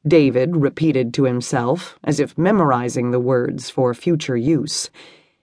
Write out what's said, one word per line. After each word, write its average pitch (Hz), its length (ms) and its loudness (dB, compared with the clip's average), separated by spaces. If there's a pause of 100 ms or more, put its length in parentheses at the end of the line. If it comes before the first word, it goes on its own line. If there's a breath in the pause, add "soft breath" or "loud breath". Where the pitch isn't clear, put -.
David 151 520 2
repeated 139 560 0
to 143 100 0
himself, 123 800 -2
as 151 160 0
if 165 180 -4
memorizing 131 760 0
the 123 100 0
words 123 480 -2
for 127 240 0
future 156 420 -2
use. 143 540 -2 (540 soft breath)